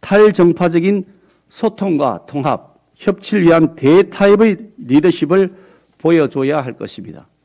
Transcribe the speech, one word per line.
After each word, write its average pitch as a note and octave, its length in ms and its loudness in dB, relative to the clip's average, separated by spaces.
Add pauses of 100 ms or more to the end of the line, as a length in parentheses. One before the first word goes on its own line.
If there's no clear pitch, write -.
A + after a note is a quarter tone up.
(120)
탈정파적인 F3+ 920 2 (420)
소통과 E3+ 760 -4
통합, C3+ 560 -8 (140)
협치를 G3 480 -4
위한 E3 320 2
대타입의 G3+ 800 2 (200)
리더십을 E3 800 0 (440)
보여줘야 D3 600 -2
할 B2+ 140 -10
것입니다. F2+ 560 -18 (160)